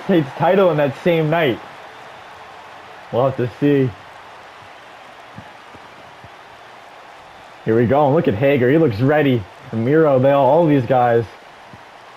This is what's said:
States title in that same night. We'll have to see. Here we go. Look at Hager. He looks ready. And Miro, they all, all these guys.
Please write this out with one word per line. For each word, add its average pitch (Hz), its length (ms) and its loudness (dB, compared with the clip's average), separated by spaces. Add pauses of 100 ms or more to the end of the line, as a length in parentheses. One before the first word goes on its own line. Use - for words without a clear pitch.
States 165 220 0 (120)
title 180 320 2
in 151 80 -2
that 143 260 -2
same 160 240 0
night. 151 320 -2 (1500)
We'll 120 180 0
have 131 60 -10
to 123 140 -6 (100)
see. 139 300 0 (3750)
Here 113 100 0
we 120 100 4
go. 139 260 2
Look 165 160 0
at 117 60 -2
Hager. 127 360 0
He 151 80 2
looks 127 220 0
ready. 135 420 0 (300)
And 113 120 -6
Miro, 147 340 2
they 131 120 2
all, 139 160 2
all 160 200 2
these 143 200 0
guys. 120 380 0 (920)